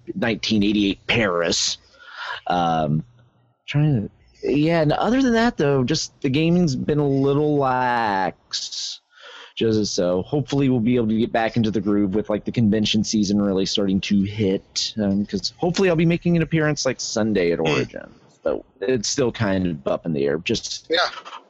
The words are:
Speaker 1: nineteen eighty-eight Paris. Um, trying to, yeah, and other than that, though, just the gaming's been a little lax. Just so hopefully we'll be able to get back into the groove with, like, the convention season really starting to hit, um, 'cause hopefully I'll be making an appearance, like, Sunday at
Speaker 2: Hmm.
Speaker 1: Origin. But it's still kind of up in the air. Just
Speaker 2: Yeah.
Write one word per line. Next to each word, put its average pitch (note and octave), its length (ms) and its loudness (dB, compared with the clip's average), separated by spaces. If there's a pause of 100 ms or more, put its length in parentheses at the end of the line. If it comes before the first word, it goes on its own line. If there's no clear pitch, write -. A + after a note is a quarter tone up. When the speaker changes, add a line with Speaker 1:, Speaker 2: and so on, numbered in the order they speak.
(160)
Speaker 1:
nineteen G#2+ 480 0
eighty-eight G2+ 420 0
Paris. F#2 720 0 (720)
Um, D#2+ 560 0 (640)
trying C#3+ 420 0 (320)
to, - 80 -2
yeah, D#3 300 2
and D3 120 2
other A3+ 300 0
than A#3+ 120 0
that, A#3 220 2
though, C#3 280 2
just - 380 -4
the D3 60 -2
gaming's D#3+ 460 2
been D3 240 -2
a D3 80 2
little C#3 500 2
lax. A#2+ 1400 -2 (540)
Just A2 400 0
so F2+ 280 0
hopefully C#3 480 0
we'll B2+ 100 2
be B2 160 2
able A#2 100 2
to A2 120 0
get A2+ 120 0
back A2+ 260 0
into A2 140 2
the G#2+ 100 -2
groove G2+ 360 2
with, G#2 120 -2
like, G#2+ 160 -2
the G#2+ 60 -6
convention G#2+ 540 2
season G#2 360 0
really G2 260 0
starting G2 340 0
to G2 240 0
hit, G2+ 760 -2
um, G2+ 240 0
'cause - 340 -6
hopefully F3+ 300 0
I'll E3+ 60 2
be E3 100 2
making E3+ 320 2
an D#3+ 60 2
appearance, D3+ 420 0
like, B2+ 160 -2
Sunday G2+ 520 0
at D#2+ 80 -2
Speaker 2:
Hmm. D#2+ 60 0
Speaker 1:
Origin. G#1+ 460 -4 (300)
But A#1+ 220 -2 (160)
it's G#2+ 280 -2
still B2+ 220 0
kind F#2+ 380 0
of D#2 180 -6
up - 180 -4
in E2 100 -2
the C#2 100 0
air. C#2+ 140 0
Just - 520 -6
Speaker 2:
Yeah. - 180 0 (420)